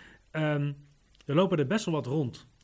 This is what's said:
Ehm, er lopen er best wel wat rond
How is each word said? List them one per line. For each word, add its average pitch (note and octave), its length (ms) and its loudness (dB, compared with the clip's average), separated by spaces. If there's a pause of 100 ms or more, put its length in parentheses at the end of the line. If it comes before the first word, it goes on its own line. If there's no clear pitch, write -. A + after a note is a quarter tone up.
(320)
Ehm, D3 420 -2 (520)
er C#3+ 100 0
lopen F3+ 220 4
er C#3+ 100 2
best G#3+ 180 0
wel E3+ 80 -2
wat C#3 120 -2
rond C3 420 -4 (160)